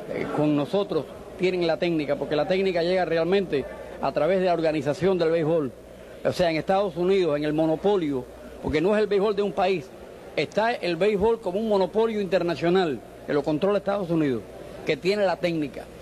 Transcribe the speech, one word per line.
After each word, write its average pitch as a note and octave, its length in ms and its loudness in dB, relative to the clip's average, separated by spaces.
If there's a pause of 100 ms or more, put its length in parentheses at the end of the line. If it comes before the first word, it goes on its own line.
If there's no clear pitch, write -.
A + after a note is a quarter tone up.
(100)
eh, - 160 -4 (100)
con D3+ 180 4
nosotros D#3 520 0 (320)
tienen F3+ 280 2
la D#3 120 2
técnica, D3+ 380 0
porque C#3+ 200 -2
la D3 100 2
técnica F#3 360 2
llega F3+ 240 2
realmente E3 580 2 (380)
a C#3 100 0
través E3+ 280 2
de F#3 60 2
la F3 60 4
organización D#3+ 640 0
del E3 140 2
béisbol. D#3+ 420 2 (500)
O C3 120 2
sea, F3 160 4
en D#3+ 80 0
Estados F#3+ 400 0
Unidos, F3+ 400 2
en D3+ 60 -2
el D3+ 100 0
monopolio, D#3+ 720 2 (360)
porque D3 200 0
no G3+ 120 4
es G#3+ 60 4
el G#3+ 60 2
béisbol G3+ 300 2
de G3+ 60 0
un G3+ 100 0
país, F#3 340 0 (500)
está G#3 360 0
el F3 240 -2
béisbol G#3+ 440 2
como F#3 180 -4
un A3+ 100 -2
monopolio G#3 520 2
internacional E3+ 800 2 (260)
que D3+ 60 -2
lo D3 100 2
controla F#3+ 360 2
Estados G3 320 -2
Unidos, C#3+ 320 2 (440)
que D#3 100 0
tiene G3 280 0
la F3 120 2
técnica, E3 480 -4 (180)